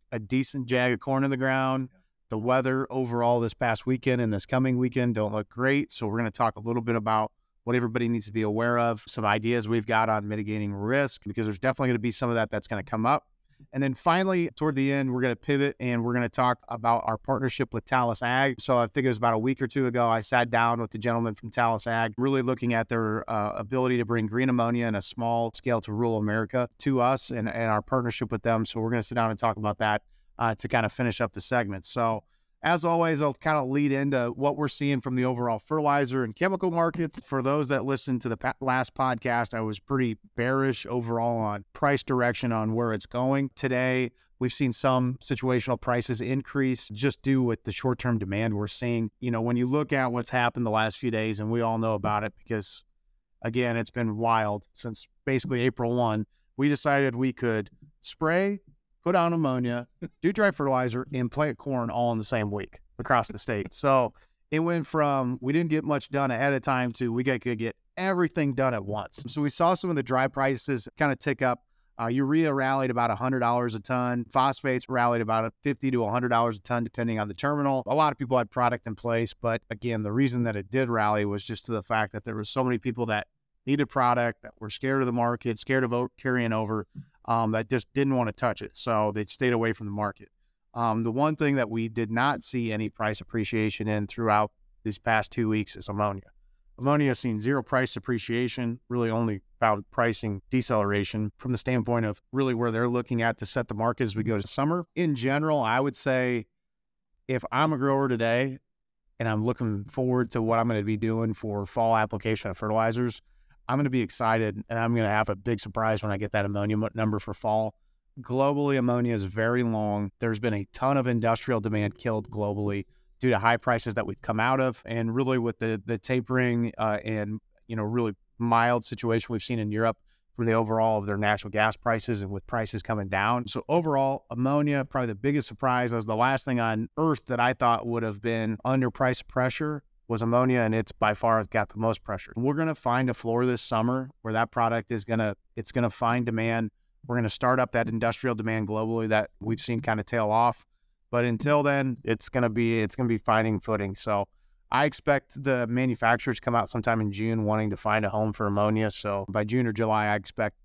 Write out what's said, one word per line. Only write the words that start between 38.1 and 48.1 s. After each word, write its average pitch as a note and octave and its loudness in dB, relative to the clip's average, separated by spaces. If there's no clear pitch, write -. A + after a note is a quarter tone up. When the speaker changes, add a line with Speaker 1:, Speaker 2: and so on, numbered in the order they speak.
Speaker 1:
to B2 -4
the A2+ -2
pa-, B2+ -4
last B2+ 0
podcast, A#2+ 0
I A2+ -2
was G#2+ -4
pretty B2+ 0
bearish C3 0
overall A#2 0
on G#2 -4
price C#3+ 2
direction B2 2
on A2 0
where A#2 0
it's G2+ -6
going. C3+ 0
Today, B2+ 0
we've B2+ 0
seen B2+ 0
some B2+ 2
situational B2+ 0
prices A#2+ -2
increase C3 -2
just A#2 -2
due C3+ 2
with A#2 0
the A2 -6
short-term A#2+ -2